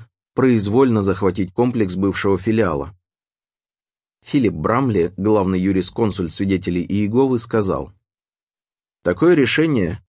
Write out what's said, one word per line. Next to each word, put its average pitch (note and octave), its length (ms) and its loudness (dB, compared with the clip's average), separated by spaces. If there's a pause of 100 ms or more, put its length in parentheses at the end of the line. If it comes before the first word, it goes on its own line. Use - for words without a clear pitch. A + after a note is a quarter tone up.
(360)
произвольно A#2 680 4
захватить F#2+ 500 -2
комплекс A2+ 420 0
бывшего F#2+ 420 0
филиала. F#2 580 -2 (1300)
Филипп A#2 280 0
Брамли, G#2 640 0
главный F#2+ 440 0
юрисконсульт F#2 720 -2
свидетелей F#2 500 -2
Иеговы, A#2 560 0
сказал: F#2 540 -2 (1120)
«Такое D#3 320 2
решение — C3+ 720 0